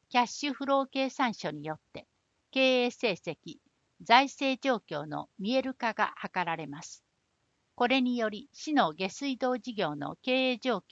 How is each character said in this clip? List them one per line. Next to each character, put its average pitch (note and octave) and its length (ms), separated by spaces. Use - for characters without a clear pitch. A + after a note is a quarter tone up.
キ B3+ 80
ャ A#3+ 60
ッ - 20
シ C#4+ 240
ュ - 20
フ C#4 140
ロ C#4 160
ー C4 40
計 C4+ 220
算 B3+ 260
書 - 160
に D3 160
よ D#3 100
っ - 40
て - 140
経 C4 340
営 B3 60
成 A#3 220
績、 E3 440
財 B3 240
政 C4+ 360
状 C4 140
況 D#3 300
の D3 320
見 G#3 160
え C4 80
る C4 100
化 A3+ 220
が - 180
図 F#3 220
ら E3 120
れ D#3+ 100
ま C#3+ 160
す。 - 200
こ A#3+ 140
れ C4 140
に B3 160
よ A3 100
り、 G3+ 240
市 - 220
の G3 180
下 F3+ 160
水 C4+ 300
道 B3+ 180
事 B3 160
業 F3 240
の D3 240
経 B3+ 300
営 B3 80
状 A3+ 340